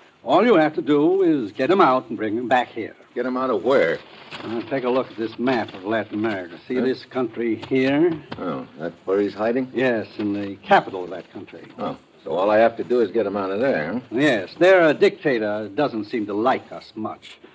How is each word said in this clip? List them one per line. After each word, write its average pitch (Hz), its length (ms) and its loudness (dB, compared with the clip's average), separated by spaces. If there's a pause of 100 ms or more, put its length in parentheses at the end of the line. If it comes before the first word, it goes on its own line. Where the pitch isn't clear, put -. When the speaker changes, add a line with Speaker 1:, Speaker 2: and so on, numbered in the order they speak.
(260)
Speaker 1:
All 160 200 4
you 240 100 6
have 151 200 4
to 170 60 -6
do 160 420 2
is 143 300 0
get 131 180 0
him 196 80 4
out 160 300 4
and 117 80 -8
bring 104 200 -4
him 123 120 -4
back 123 180 2
here. - 260 -10 (220)
Speaker 2:
Get 123 100 -4
him 127 120 -4
out 131 120 -2
of 104 140 -2
where? 104 360 2 (440)
Speaker 1:
Uh, 113 200 -6
take 131 200 -4
a 123 60 -2
look 123 200 0
at - 60 -20
this 113 240 -6
map 117 340 -2
of 92 120 -12
Latin 104 300 -4
America. 98 520 -4
See 127 80 -4
Speaker 2:
Huh? 127 60 0
Speaker 1:
this 127 240 -2
country 113 640 -4
here? 139 420 2 (260)
Speaker 2:
Oh, - 300 -8 (100)
that's 82 180 -8 (100)
where 98 160 2
he's 98 120 0
hiding? 120 400 -2
Speaker 1:
Yes, 117 340 0 (100)
in 104 160 -2
the 101 240 -6
capital 98 480 0
of 85 60 -10
that 90 200 -12
country. 85 320 -16 (140)
Speaker 2:
Oh, 101 200 -8 (280)
so 95 60 -8
all 92 200 2
I 107 60 6
have 117 200 6
to 107 60 -4
do 123 160 0
is 104 120 2
get 110 140 0
him 98 120 -4
out 98 120 -2
of 101 120 -2
there, 92 320 0
huh? 120 60 -4 (120)
Speaker 1:
Yes, 117 440 0
their, 180 260 6
uh, 160 120 6
dictator 110 800 0
doesn't 107 320 -2
seem 110 200 -4
to 101 80 -6
like 120 400 0
us - 220 -18
much, - 440 -12 (160)